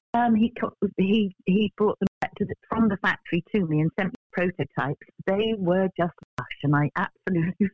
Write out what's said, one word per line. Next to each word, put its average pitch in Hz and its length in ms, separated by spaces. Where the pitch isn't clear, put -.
um, 240 220
he 220 260
co-, - 140
he, 196 360
he 196 320
brought 208 220
them 196 80
back - 140
to - 100
the, - 100
from 226 200
the 190 80
factory - 480
to 208 100
me 156 160
and 160 180
sent 185 100
me - 60
prototypes, 156 760
they 214 300
were 190 400
just 170 160
lush, - 80
and 143 100
I 147 220
absolutely 180 760